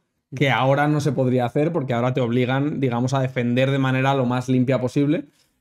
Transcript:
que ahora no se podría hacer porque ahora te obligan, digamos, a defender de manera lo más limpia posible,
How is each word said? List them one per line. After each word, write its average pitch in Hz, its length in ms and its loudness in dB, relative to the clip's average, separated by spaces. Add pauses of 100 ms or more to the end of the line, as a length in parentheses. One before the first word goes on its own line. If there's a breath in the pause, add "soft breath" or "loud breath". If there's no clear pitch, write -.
(340)
que 139 160 0
ahora 135 380 2
no 151 140 0
se 147 100 0
podría 127 340 0
hacer 147 260 0
porque 135 220 -4
ahora 123 200 0
te 135 80 -2
obligan, 127 580 0
digamos, 127 340 -2
a 139 60 0
defender 127 500 0
de 139 80 0
manera 135 380 0
lo 131 100 0
más 123 240 -2
limpia 127 320 2
posible, 143 440 0 (360 soft breath)